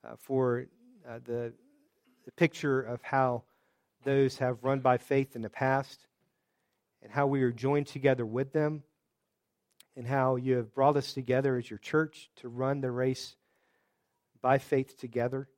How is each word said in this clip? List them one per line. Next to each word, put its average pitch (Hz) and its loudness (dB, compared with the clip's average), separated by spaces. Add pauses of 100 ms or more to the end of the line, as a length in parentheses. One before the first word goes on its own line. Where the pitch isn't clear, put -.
uh, 117 -14
for, 127 -2 (400)
uh, 117 -14
the, 120 -6 (720)
the - -20
picture 143 0
of 120 -8
how 127 0 (600)
those 135 2
have 123 -2
run 135 0
by 127 4
faith 139 -2
in 113 -8
the 110 -8
past 135 -2 (960)
and 110 -20
how 143 0
we 135 0
are 123 2
joined 139 -2
together 131 0
with 123 -4
them 151 -2 (1120)
and 120 -10
how 131 2
you 127 2
have 117 -4
brought 139 4
us 139 -2
together 131 0
as 117 -8
your 107 -12
church - -2
to - -16
run 131 -2
the 131 -2
race 127 -2 (1040)
by 131 4
faith 135 -2
together. 127 -4 (120)